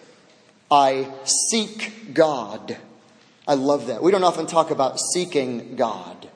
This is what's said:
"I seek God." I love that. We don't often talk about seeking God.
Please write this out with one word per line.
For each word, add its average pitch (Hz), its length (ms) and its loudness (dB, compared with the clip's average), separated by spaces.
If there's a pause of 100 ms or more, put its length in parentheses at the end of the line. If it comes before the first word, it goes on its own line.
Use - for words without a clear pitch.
(720)
"I 135 380 4 (160)
seek - 880 -4
God." 123 640 0 (720)
I 147 60 4
love 135 340 0
that. 113 120 -6
We 180 120 4
don't 190 100 4
often 165 240 2
talk 160 240 2
about 131 300 0
seeking 127 760 -4
God. 101 600 -6